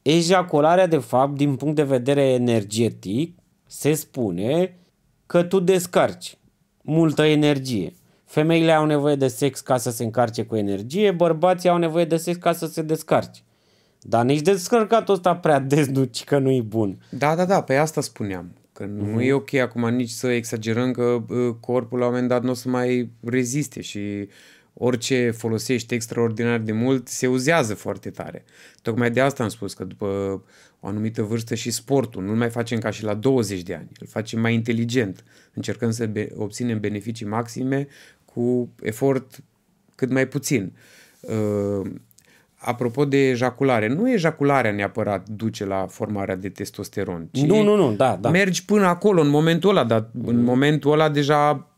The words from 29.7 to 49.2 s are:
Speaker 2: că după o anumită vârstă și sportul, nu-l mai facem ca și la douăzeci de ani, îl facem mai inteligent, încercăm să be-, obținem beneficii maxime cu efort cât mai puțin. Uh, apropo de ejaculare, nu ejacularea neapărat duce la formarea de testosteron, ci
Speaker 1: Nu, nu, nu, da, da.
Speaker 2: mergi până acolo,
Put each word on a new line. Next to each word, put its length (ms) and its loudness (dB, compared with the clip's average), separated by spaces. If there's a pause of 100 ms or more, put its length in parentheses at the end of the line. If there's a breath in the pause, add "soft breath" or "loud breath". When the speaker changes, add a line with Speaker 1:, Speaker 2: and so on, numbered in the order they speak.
Speaker 2:
că 100 -12
după 240 -8 (720 soft breath)
o 80 -12
anumită 340 -4
vârstă 340 -4
și 160 -6
sportul, 520 -2
nu-l 120 -2
mai 140 0
facem 300 -4
ca 100 -4
și 140 -8
la 100 -2
douăzeci 500 0
de 120 -8
ani, 120 -14 (120)
îl 80 -18
facem 320 -6
mai 140 0
inteligent, 720 -2 (300 soft breath)
încercăm 380 -4
să 160 -4
be-, 280 -6
obținem 440 -4
beneficii 460 -6
maxime 600 -4 (380 loud breath)
cu 440 -2 (120)
efort 640 -4 (520)
cât 160 -2
mai 160 2
puțin. 460 -2 (480 soft breath)
Uh, 680 -2 (680 soft breath)
apropo 460 -2
de 240 4
ejaculare, 580 0
nu 240 0
ejacularea 600 2
neapărat 580 -4
duce 360 -6
la 220 -2
formarea 480 -6
de 140 -10
testosteron, 840 -8
ci 100 -2
Speaker 1:
Nu, 220 4
nu, 120 4
nu, 200 4
da, 200 2
da. 140 -2
Speaker 2:
mergi 360 2
până 200 4
acolo, 360 4